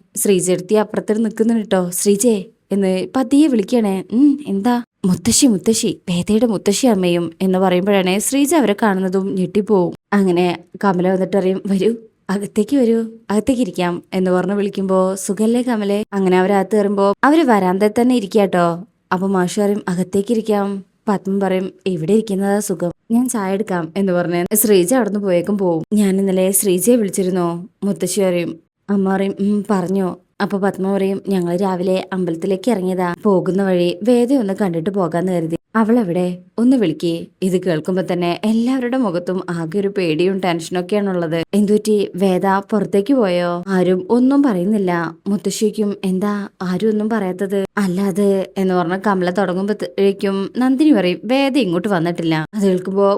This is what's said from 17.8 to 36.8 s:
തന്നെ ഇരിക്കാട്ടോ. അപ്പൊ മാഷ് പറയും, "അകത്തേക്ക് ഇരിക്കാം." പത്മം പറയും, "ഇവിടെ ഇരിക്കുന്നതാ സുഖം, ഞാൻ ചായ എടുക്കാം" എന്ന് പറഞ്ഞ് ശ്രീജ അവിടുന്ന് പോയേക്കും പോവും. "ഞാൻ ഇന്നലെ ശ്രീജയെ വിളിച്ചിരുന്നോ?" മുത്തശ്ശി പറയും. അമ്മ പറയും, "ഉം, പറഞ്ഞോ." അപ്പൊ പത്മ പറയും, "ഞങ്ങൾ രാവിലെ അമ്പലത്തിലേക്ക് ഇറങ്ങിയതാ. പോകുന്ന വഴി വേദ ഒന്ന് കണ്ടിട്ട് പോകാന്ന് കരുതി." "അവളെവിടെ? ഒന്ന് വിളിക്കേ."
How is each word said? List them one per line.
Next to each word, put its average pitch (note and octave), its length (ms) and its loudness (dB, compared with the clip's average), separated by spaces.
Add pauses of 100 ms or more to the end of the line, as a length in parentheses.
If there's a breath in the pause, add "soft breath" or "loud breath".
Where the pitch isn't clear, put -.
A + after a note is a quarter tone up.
തന്നെ B3 160 2
ഇരിക്കാട്ടോ. F#3 500 2 (460)
അപ്പൊ F#3 140 -2
മാഷ് F#3 340 0
പറയും, G3+ 280 0
"അകത്തേക്ക് F#3 440 -2
ഇരിക്കാം." G3+ 520 -2 (240)
പത്മം G3 320 -2
പറയും, F#3+ 320 -2 (140)
"ഇവിടെ E3+ 260 -2
ഇരിക്കുന്നതാ G3+ 480 0
സുഖം, F3 300 -4 (200)
ഞാൻ A#3+ 180 0
ചായ G3 240 -4
എടുക്കാം" F#3 440 -4
എന്ന് G3 160 0
പറഞ്ഞ് F3 440 0
ശ്രീജ G3+ 380 4
അവിടുന്ന് G#3 260 0
പോയേക്കും G3 380 0
പോവും. F3 240 0 (120)
"ഞാൻ G3 260 2
ഇന്നലെ F#3+ 300 2
ശ്രീജയെ G3 460 2
വിളിച്ചിരുന്നോ?" F3+ 680 -2 (200)
മുത്തശ്ശി G3 360 -2
പറയും. F3 320 0 (380)
അമ്മ G3 240 0
പറയും, G3 260 -2
"ഉം, G#3 300 0
പറഞ്ഞോ." F#3 380 0 (320)
അപ്പൊ G3+ 180 -2
പത്മ F#3+ 340 -2
പറയും, F#3+ 260 -2 (100)
"ഞങ്ങൾ F3 280 0
രാവിലെ F#3 400 -2 (160)
അമ്പലത്തിലേക്ക് F#3 580 -2
ഇറങ്ങിയതാ. F#3 380 -2 (140)
പോകുന്ന F#3 400 0
വഴി F3+ 260 2 (140)
വേദ A#3+ 300 2
ഒന്ന് G#3 220 0
കണ്ടിട്ട് F3+ 360 -2
പോകാന്ന് F3+ 420 -2
കരുതി." E3 240 -2 (200)
"അവളെവിടെ? G3+ 500 2 (320)
ഒന്ന് B3 180 4
വിളിക്കേ." E3+ 360 0 (300)